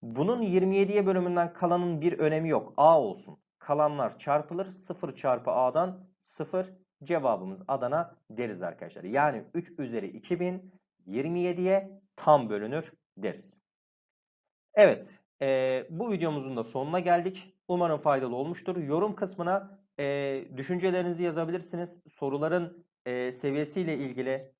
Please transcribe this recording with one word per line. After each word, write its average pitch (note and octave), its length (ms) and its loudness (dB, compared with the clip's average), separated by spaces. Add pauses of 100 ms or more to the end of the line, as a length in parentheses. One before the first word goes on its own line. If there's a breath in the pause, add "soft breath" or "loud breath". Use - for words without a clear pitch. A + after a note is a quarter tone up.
Bunun D#3 400 -2
yirmi F#3+ 340 4
yediye G3 300 2
bölümünden F3+ 460 0
kalanın F3 480 0
bir E3 180 0
önemi D#3 300 2
yok. B2 280 0
A D#3 240 8
olsun. - 380 -6 (200)
Kalanlar D3 600 0
çarpılır. E3+ 520 -2
Sıfır - 440 -10
çarpı B2+ 360 0
A'dan D3 560 0 (140)
sıfır. F#3 520 -6 (320)
Cevabımız G#2+ 640 -2
Adana C3+ 480 -2 (140)
deriz G#2+ 320 -6
arkadaşlar. E2 420 -10
Yani B2 400 0 (100)
üç E3+ 240 -8
üzeri A#2 280 -6
iki E3 340 -6
bin F3+ 320 -6 (340)
yirmi C3+ 340 -2
yediye F3+ 600 0 (160)
tam C#3 340 6
bölünür A2+ 420 -4 (240)
deriz. - 440 -8 (1120)
Evet, F#3+ 460 6 (220)
e, C3 480 0
bu F#3+ 200 -4
videomuzun D3+ 460 -2
da A2+ 80 -2
sonuna D3 360 -4
geldik. F3 540 0 (140)
Umarım E3+ 320 0
faydalı C3+ 360 2
olmuştur. E3+ 400 -6
Yorum F3 380 -2
kısmına, F#3+ 640 -4 (200)
e, C#3+ 60 -4 (520)
düşüncelerinizi F3+ 680 -2
yazabilirsiniz. E3+ 800 -4 (100)
Soruların, D#3 720 -2 (220)
e, B2+ 260 -4
seviyesiyle D3 640 -2
ilgili C3 640 -6